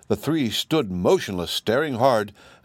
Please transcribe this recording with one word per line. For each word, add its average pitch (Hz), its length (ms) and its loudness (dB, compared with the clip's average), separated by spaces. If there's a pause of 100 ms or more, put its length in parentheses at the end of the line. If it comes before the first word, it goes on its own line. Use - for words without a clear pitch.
the - 80 -2
three 147 340 -2
stood 120 420 -2
motionless, 92 600 0
staring 135 440 -2
hard, 110 380 2 (320)